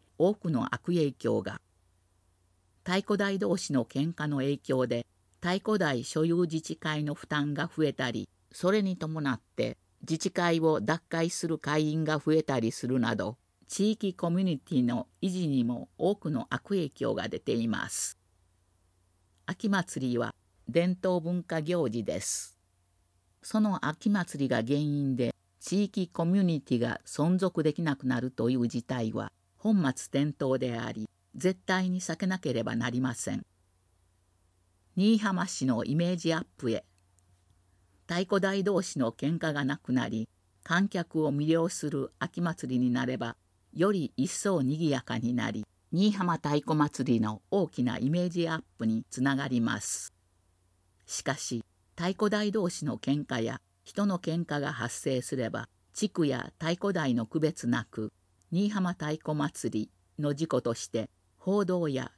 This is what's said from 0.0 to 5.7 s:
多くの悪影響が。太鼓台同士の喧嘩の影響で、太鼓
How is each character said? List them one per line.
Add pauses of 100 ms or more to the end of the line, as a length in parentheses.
多
く
の
悪
影
響
が。 (1200)
太
鼓
台
同
士
の
喧
嘩
の
影
響
で、 (340)
太
鼓